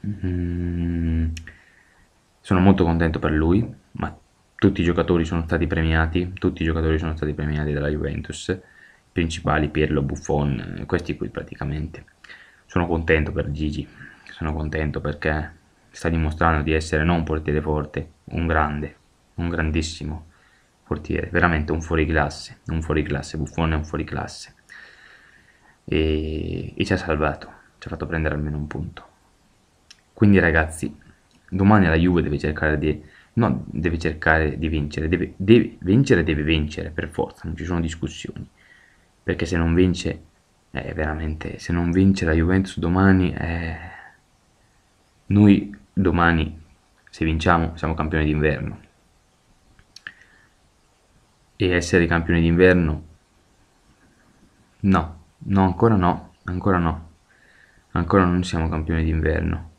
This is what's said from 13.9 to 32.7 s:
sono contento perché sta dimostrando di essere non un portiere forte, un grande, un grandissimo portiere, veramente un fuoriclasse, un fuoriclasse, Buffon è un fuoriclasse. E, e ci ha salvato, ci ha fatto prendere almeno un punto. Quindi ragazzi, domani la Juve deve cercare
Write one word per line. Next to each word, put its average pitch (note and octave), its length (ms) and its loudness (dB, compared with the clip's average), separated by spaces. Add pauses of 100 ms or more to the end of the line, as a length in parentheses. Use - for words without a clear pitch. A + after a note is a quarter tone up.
sono D#2 220 -6
contento D#2 480 -4
perché D#2 600 -4 (280)
sta - 180 -6
dimostrando D#2+ 540 2
di D#2 100 0
essere D#2 320 0
non E2+ 140 2
un E2 60 -2
portiere D#2 360 -2
forte, D2+ 500 -6 (140)
un E2+ 220 -6
grande, D2+ 500 -2 (380)
un E2+ 140 -4
grandissimo D#2+ 800 -4 (560)
portiere, - 480 -6
veramente E2+ 420 0
un D#2+ 80 -2
fuoriclasse, D#2 840 -2
un D#2+ 160 -4
fuoriclasse, D#2 560 -4
Buffon D#2+ 340 -2
è D#2 40 0
un D#2 80 -4
fuoriclasse. D2+ 720 -10 (1300)
E, D#2 920 -2
e - 80 -2
ci - 80 0
ha F#2 40 2
salvato, D2+ 520 -2 (300)
ci - 80 -18
ha - 40 -12
fatto E2+ 160 -8
prendere D#2 280 -2
almeno D2+ 220 -4
un D2+ 100 -6
punto. - 420 -10 (1040)
Quindi G2+ 260 6
ragazzi, D#2+ 560 0 (540)
domani G2 380 6
la D#2+ 100 4
Juve E2+ 260 4
deve D2 160 -2
cercare D#2 400 0